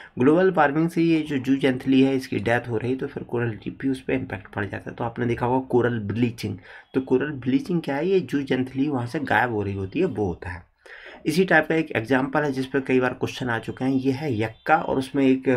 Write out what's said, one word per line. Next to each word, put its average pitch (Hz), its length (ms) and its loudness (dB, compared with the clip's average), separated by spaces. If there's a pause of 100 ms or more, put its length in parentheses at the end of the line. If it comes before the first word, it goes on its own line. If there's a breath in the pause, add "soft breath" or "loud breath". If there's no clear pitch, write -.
(180 loud breath)
ग्लोबल 165 340 6
वार्मिंग 156 380 2
से 165 120 0
ये 165 200 4
जो 151 160 -2
जू 131 200 0
जंतली 131 440 2
है 135 140 4
इसकी 127 220 -4
डेथ 117 300 0
हो 113 100 -2
रही 120 180 -4
तो 143 100 -6
फिर - 180 -8
कोरल 120 260 -2
रीफ - 300 -10
भी 135 80 -2
उस 131 120 -2
पर - 120 -4
इम्पैक्ट 131 360 -4
पड़ 104 160 -6
जाता 101 260 -8
है। - 60 -12
तो 123 80 -4
आपने 117 220 -2
देखा 117 200 0
होगा 131 220 0
कोरल 120 360 2
ब्लीचिंग, 107 520 -2 (380 loud breath)
तो 131 60 0
कोरल 131 340 0
ब्लीचिंग 139 480 0
क्या 139 140 -4
है, 156 120 -2
ये 190 120 4
जू 147 220 -2
जंतली 131 460 -2
वहाँ 127 180 -2
से 117 140 -4
गायब 120 320 2
हो 104 100 0
रही 101 120 -4
होती 95 240 -6
है 180 80 2
वो 110 200 -2
होता 87 240 -6
है। 87 120 -12 (640 loud breath)
इसी 156 180 4
टाइप 165 240 4
का 160 60 2
एक 160 180 0
एग्जांपल 135 500 0
है 147 100 0
जिस 131 140 -4
पर 139 160 -2
कई 131 180 2
बार 127 140 0
क्वेश्चन - 340 -6
आ 113 100 -2
चुके 131 260 -6
हैं, 131 80 2
ये 131 200 2
है 143 220 -4
यक्का 113 420 0
और 135 220 0
उसमें 135 280 0
एक 131 300 4